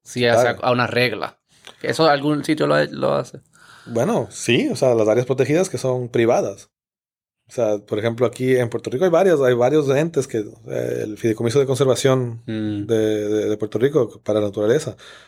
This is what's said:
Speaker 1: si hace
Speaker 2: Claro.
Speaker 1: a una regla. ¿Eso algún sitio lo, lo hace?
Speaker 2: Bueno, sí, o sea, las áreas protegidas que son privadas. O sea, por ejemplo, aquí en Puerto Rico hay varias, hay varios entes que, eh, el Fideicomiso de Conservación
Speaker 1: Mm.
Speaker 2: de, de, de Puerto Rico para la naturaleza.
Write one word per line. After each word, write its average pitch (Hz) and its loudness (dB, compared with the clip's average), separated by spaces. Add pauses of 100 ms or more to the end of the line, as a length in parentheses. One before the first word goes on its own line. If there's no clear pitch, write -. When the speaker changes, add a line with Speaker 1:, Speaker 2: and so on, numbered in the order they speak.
Speaker 1:
si 123 -4
hace 117 6
Speaker 2:
Claro. 120 0
Speaker 1:
a 123 2
una 123 0
regla. 113 -4 (420)
¿Eso 127 0
algún 143 0
sitio 151 0
lo, 147 2
lo 139 -4
hace? 139 -6 (460)
Speaker 2:
Bueno, 120 -2
sí, 165 0
o 143 -6
sea, 127 2
las 110 2
áreas 120 2
protegidas 139 0
que - -8
son 127 -4
privadas. 117 0 (760)
O - -20
sea, 107 0
por 104 -6
ejemplo, 113 0
aquí 127 0
en 123 0
Puerto 117 -8
Rico 131 0
hay 185 2
varias, 170 4
hay 127 4
varios 135 2
entes 147 0
que, 117 -4
eh, 120 -6
el 107 -8
Fideicomiso 117 0
de 135 4
Conservación 127 2
Speaker 1:
Mm. 107 -4
Speaker 2:
de, 107 0
de, 104 0
de 107 0
Puerto 104 -6
Rico 131 0
para 107 0
la 104 2
naturaleza. 107 0 (320)